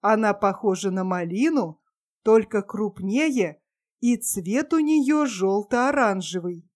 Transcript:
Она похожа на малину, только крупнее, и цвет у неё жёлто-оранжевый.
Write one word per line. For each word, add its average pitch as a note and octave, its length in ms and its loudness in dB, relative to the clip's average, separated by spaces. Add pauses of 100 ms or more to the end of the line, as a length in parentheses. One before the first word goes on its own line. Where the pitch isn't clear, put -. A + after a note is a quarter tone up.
Она G#3+ 320 2
похожа G3 560 0
на F#3 140 -4
малину, F#3 760 -2 (420)
только A3 400 2
крупнее, G3+ 960 -2 (400)
и A#3+ 160 2
цвет A#3 560 -4
у D#4+ 60 2
неё D4+ 480 2
жёлто-оранжевый. G3 1500 -2